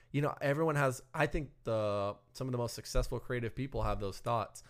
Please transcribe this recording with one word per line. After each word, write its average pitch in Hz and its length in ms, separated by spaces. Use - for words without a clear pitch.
you 143 100
know, 147 180
everyone 147 360
has, 135 260
I 156 100
think 156 240
the, 104 520
some 131 140
of 131 40
the 123 80
most 117 160
successful 123 440
creative 117 360
people 127 260
have 104 180
those 98 200
thoughts. 117 500